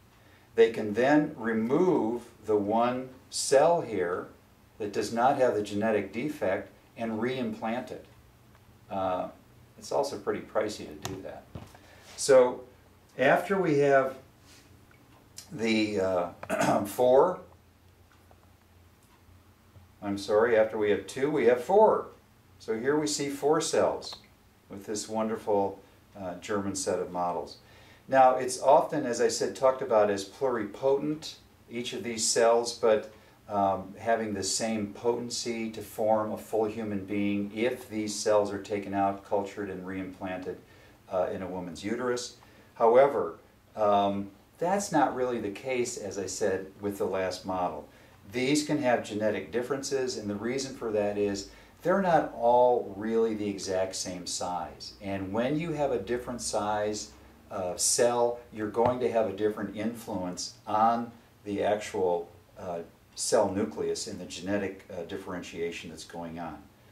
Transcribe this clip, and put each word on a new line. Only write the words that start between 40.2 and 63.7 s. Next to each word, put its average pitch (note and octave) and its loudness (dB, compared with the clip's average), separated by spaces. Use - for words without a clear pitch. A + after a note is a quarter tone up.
uh, F#2 0
in F#2+ -6
a F2+ -6
woman's F2 -8
uterus. B2 -4
However, - 6
um, G2+ 2
that's G3+ 0
not C#3+ 2
really B2 -2
the G2+ -4
case, B2 -4
as G2 -8
I F#2+ -6
said, F#2+ -2
with G2+ -4
the A2 -2
last F#2+ -2
model. - -4
These C3+ 0
can C#3+ 0
have A#2 2
genetic G#2 -2
differences, B2+ -2
and G#2 -6
the G#2 -4
reason B2 -4
for A2+ -4
that G#2 0
is G2+ -2
they're F#3+ 2
not E3 2
all A#2 4
really A2+ 0
the G#2 -4
exact F#2 -2
same F2 -8
size. F2 -8
And G2 -6
when B2+ 0
you E3 -4
have D3 -2
a A#2+ 0
different A#2 -6
size, G#2+ -2
uh, F#2 -4
cell, A#2+ 2
you're G#2+ -6
going B2 2
to A#2+ 2
have A2 2
a G2 -4
different G#2 -2
influence G#2 -6
on A#2 2
the G2 -2
actual, F#2+ 0
uh, F2+ -8
cell G#2+ 2
nucleus - -4